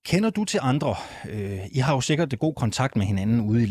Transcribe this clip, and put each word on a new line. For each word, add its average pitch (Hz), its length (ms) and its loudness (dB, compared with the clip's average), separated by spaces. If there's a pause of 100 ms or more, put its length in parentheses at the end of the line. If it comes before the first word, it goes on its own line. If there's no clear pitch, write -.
kender 208 240 2
du 208 160 -2
til 196 180 -2
andre, 135 300 2 (400)
øh, 101 260 -4 (180)
I - 20 2
har 139 140 2
jo 131 80 0
sikkert 147 380 0
god 156 160 0
kontakt 127 400 0
med 101 100 2
hinanden 104 440 2
ude 117 140 4
i, 107 80 2